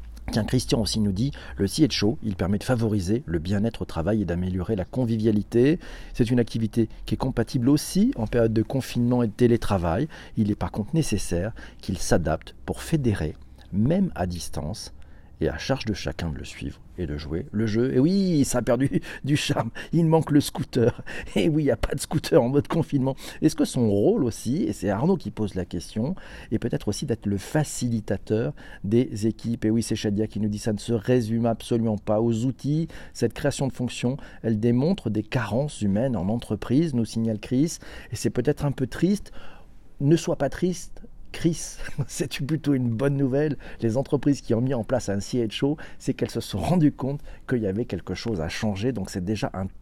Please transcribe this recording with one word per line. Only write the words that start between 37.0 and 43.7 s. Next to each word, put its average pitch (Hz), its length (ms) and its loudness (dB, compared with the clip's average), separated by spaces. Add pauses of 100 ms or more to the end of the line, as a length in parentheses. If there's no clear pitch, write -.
signale 113 340 -2
Chris. 135 400 0 (320)
Et 110 60 -8
c'est 110 140 0
peut-être 147 340 0
un 139 80 2
peu - 160 -2
triste. - 420 0 (720)
Ne 147 160 6
sois 160 180 0
pas 139 140 0
triste, - 520 -4 (300)
Chris, - 460 -2 (100)
<laughs> - 200 -4
c'est - 360 -6
plutôt 147 300 0
une 127 160 2
bonne 135 260 2
nouvelle. 139 440 2 (240)